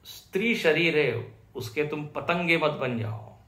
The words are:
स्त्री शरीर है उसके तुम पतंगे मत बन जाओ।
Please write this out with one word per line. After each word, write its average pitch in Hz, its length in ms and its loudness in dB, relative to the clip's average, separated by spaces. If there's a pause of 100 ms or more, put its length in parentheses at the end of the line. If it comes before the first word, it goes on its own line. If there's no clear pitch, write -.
स्त्री 220 500 -2
शरीर 160 440 4
है 113 380 -2 (180)
उसके 135 300 -4
तुम 147 220 -6
पतंगे 165 520 0
मत 151 120 2
बन 127 280 -4
जाओ। 110 340 -6 (160)